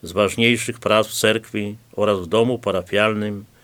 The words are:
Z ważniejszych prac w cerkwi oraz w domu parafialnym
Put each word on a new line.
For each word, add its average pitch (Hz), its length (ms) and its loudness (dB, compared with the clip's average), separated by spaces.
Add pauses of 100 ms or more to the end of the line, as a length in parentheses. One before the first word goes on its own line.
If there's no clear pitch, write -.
Z 82 100 -12
ważniejszych 113 640 2
prac 107 280 2
w - 140 -8
cerkwi 107 560 -2 (200)
oraz 104 240 0
w 90 60 -8
domu 117 320 2
parafialnym 104 880 -2 (180)